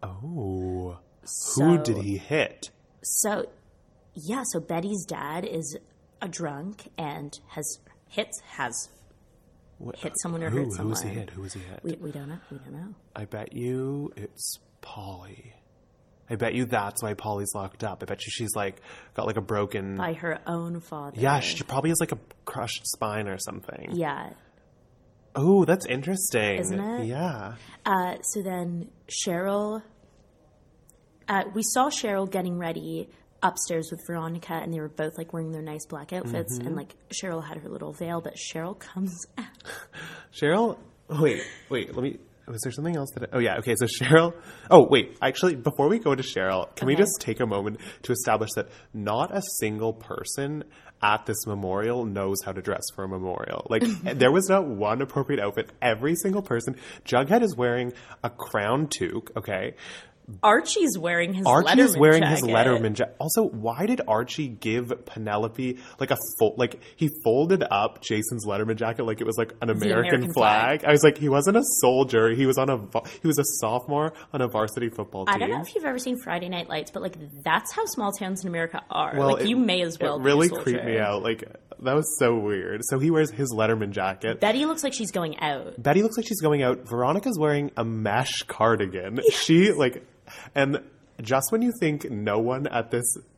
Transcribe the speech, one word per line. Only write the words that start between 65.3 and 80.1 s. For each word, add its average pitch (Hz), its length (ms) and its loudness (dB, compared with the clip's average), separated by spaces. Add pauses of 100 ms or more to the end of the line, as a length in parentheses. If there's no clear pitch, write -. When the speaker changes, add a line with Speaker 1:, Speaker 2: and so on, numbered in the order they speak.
Speaker 1:
like, 135 120 0
a 123 40 2 (220)
fo-, 107 180 4
like, 123 240 0 (160)
he 156 140 2 (120)
folded 160 400 4
up 101 380 0
Jason's 110 460 -2
Letterman 107 300 0
jacket 113 280 -2
like 110 160 -2
it 113 60 -2
was, 110 100 0
like, 113 240 -2
an 120 80 -2
Speaker 2:
The 113 60 4
Speaker 1:
American 107 400 4
Speaker 2:
American 165 180 0
flag. 117 480 4
Speaker 1:
flag? - 80 0
I 151 40 8
was 147 120 8
like, 147 140 10
he 147 100 0
wasn't 143 300 4
a 240 40 4 (200)
soldier. 123 480 6
He 131 160 4
was 131 100 6
on 131 140 2
a 131 80 2
va-, 107 240 -4 (180)
he - 80 0
was 147 100 2
a 143 60 4 (160)
sophomore 143 540 0 (180)
on 139 80 -2
a 123 80 2
varsity 110 400 0
football 98 380 -6
team. 202 80 2
Speaker 2:
I 196 40 -2
don't 233 120 -2
know 254 100 -2
if - 140 -10
you've 359 100 -2
ever 262 140 -2
seen 247 200 -4
Friday 175 300 -6
Night 175 220 -6
Lights, 156 200 -6
but, - 120 -8
like, 180 140 -8 (280)
that's - 300 2
how 440 100 -2
small 208 260 -2
towns 196 340 -6
in 190 40 -4
America 165 320 -4 (100)
are. 156 280 -2
Speaker 1:
Well, 139 160 6
Speaker 2:
Like, - 80 0
Speaker 1:
it, 208 80 2
Speaker 2:
you 247 80 2
may 185 240 2
as 170 180 -4
well 143 160 0